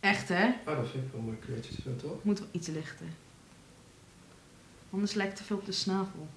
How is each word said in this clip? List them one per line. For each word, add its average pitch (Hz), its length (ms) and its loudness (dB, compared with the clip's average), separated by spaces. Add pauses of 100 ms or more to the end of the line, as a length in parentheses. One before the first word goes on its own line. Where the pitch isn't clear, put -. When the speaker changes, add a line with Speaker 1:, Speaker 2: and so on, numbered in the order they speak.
Speaker 1:
Echt, - 280 4
hè? 185 180 6 (200)
Speaker 2:
Oh, 151 100 0
dat 131 140 0
vind 131 140 -2
ik - 80 -8
wel 113 80 -6
mooie 113 160 -4
kleurtjes, - 480 -6
zo 127 120 -2
toch? - 280 -6
Speaker 1:
Moet 202 140 4
wel 185 140 -8
iets 165 160 -4
lichter. 156 380 -6 (1800)
Anders 202 240 2
lijkt 196 180 2
het - 80 -10
te - 60 -12
veel 208 100 0
op 190 100 -4
de 190 60 -4
snavel. 190 640 0